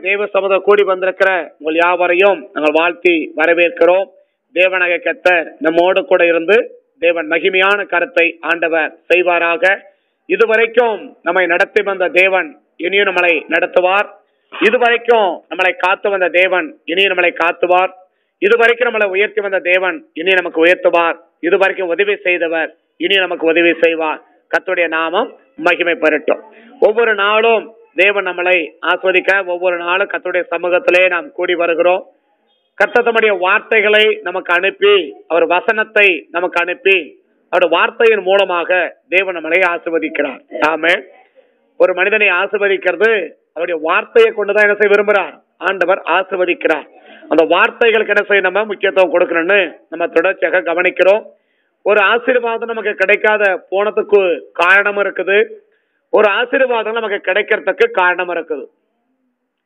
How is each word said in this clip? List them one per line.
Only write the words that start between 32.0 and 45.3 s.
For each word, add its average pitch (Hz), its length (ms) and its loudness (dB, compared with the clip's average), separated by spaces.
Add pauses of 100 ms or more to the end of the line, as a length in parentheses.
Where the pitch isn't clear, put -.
கர்த்தர் 233 280 2
தம்முடைய 220 260 0 (100)
வார்த்தைகளை 208 640 2 (220)
நமக்கு 180 280 -6
அனுப்பி, 190 400 2 (360)
அவர் 165 200 2
வசனத்தை 214 560 0 (300)
நமக்கு 175 260 -4
அனுப்பி, 180 320 -2 (560)
அவருடைய 175 240 0
வார்த்தையின் 220 540 0
மூலமாக 185 420 0 (440)
தேவன் 185 240 -2
நம்மளை 160 200 -2 (140)
ஆசீர்வதிக்கிறார். 160 680 -4 (300)
ஆமென். 165 320 -2 (800)
ஒரு 180 180 4
மனிதனை 208 300 2 (120)
ஆசீர்வதிக்கிறது 196 680 0 (440)
அவருடைய 170 240 -4 (100)
வார்த்தையை 214 500 2
கொண்டுதான் 208 280 2
என்ன 208 120 2
செய்ய 208 160 2
விரும்புகிறார்? 202 400 0 (340)